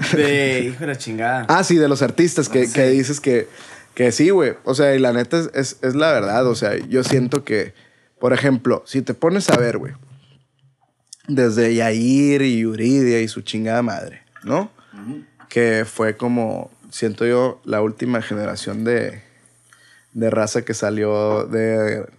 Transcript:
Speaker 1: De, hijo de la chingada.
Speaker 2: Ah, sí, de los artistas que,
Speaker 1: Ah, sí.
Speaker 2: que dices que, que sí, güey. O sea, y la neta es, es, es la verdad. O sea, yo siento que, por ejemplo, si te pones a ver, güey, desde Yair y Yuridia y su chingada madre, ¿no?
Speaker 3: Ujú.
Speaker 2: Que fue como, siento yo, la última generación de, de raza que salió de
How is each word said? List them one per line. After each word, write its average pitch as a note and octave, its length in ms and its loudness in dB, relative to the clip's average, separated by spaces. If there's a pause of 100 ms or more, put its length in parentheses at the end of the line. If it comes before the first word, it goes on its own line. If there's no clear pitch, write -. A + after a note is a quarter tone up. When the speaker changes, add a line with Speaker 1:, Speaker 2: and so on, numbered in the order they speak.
(140)
Speaker 1:
De, C#3+ 460 2 (120)
hijo B2+ 80 -14
de D#3+ 60 -6
la C#3 100 -4
chingada. A#2 520 -4
Speaker 2:
Ah, F3 160 4
sí, E3+ 120 4
de D3+ 120 6
los C#3 140 0
artistas D#3 460 0
que, B2+ 140 2
Speaker 1:
Ah, A#2 40 2
sí. A2+ 60 -4
Speaker 2:
que C3+ 180 4
dices C3+ 300 0
que, B2 280 0 (460)
que B2 180 2
sí, D#3 180 4
güey. E3 240 4 (100)
O C3 100 0
sea, C#3 200 4
y C3+ 40 2
la B2+ 140 2
neta A#2+ 260 0
es, E3 160 -4
es, C3+ 280 -4
es B2+ 120 0
la D#3 180 2
verdad. A2+ 340 0
O A#2+ 80 2
sea, G#2 220 -2
yo - 280 -2
siento C3 400 0
que, G#2 280 -4 (460)
por B2 160 0
ejemplo, B2 520 0
si C3+ 140 -4
te A#2+ 140 -4
pones F3 340 0
a - 80 4
ver, A#2 220 0
güey, - 160 -10 (1300)
desde A#2 480 2
Yair B2+ 680 2
y B2 180 0
Yuridia A#2 640 2
y A2+ 60 -2
su G#2 140 -12
chingada A2 400 -4
madre, G#2 400 -8 (200)
¿no? F3 280 -4 (220)
Speaker 3:
Ujú. D3 300 -14 (260)
Speaker 2:
Que A2+ 380 0
fue A2 320 -4
como, A#2 520 -4 (200)
siento A2+ 360 -4
yo, B2 380 0
la G#2+ 160 -2
última A2+ 400 -2
generación G#2 640 -6
de, A2+ 380 -2 (880)
de A2+ 180 -2
raza G#2+ 340 -2
que A2 100 -6
salió G#2+ 720 -2
de A2 540 -2 (180)